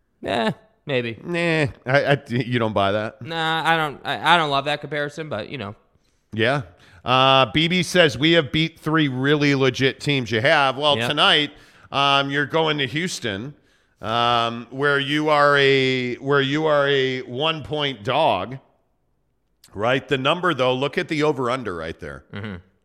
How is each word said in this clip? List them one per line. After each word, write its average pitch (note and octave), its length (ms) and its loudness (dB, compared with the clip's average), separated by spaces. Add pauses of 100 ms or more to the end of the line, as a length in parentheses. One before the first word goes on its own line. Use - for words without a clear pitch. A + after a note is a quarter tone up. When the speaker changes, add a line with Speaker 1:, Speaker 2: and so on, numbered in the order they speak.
(240)
Speaker 1:
Eh, A3+ 280 -2 (340)
maybe. A#2+ 360 -4
Speaker 2:
Nah, E3 460 0 (180)
I, B2+ 280 2
I, C#3 160 -2
you A#2+ 300 -2
don't A2 140 -2
buy G2 200 2
that? G#2+ 280 -6
Speaker 1:
Nah, D#3+ 440 -4
I E3 120 2
don't. D3+ 280 -4
I, C3+ 300 2
I - 20 6
don't D#3 120 2
love C#3 160 0
that D3 160 -4
comparison, D3 480 -6
but, G#2+ 200 -8
you C#3+ 80 -12
know. G2+ 180 -10 (580)
Speaker 2:
Yeah. A#2+ 280 0 (440)
Uh, C3 480 4
B D#3 160 2
B F3+ 120 0
says, E3 360 2
"We D#3+ 160 2
have E3 180 2
beat D#3+ 260 -2
three D#3 300 0
really C#3+ 480 2
legit C3 460 0
teams." C3+ 280 -2
You A2 120 0
have. C#3 360 2
Well, C#3+ 200 2
Speaker 1:
Yep. A#2 120 -2
Speaker 2:
tonight, D3+ 420 2 (420)
um, C#3 360 2
you're C#3+ 160 -2
going D#3 340 0
to C#3 80 -2
Houston, B2+ 680 -6 (480)
um, A#2 720 0
where C#3+ 280 0
you D3 300 -2
are C#3+ 280 4
a, C3 580 2
where C#3 260 0
you C#3+ 240 -2
are D3 240 2
a C3 320 0
one-point C#3 840 -6
dog. B2 540 0 (1160)
Right? B2 340 0
The C#3+ 100 0
number, E3 360 0
though, B2+ 200 2
look C3+ 240 -4
at F3+ 100 -4
the D3+ 160 -2
over-under B2+ 520 -2
right E2 240 -8
there. C#2 240 -14 (100)
Speaker 1:
Mm-hmm. G2+ 220 -10 (300)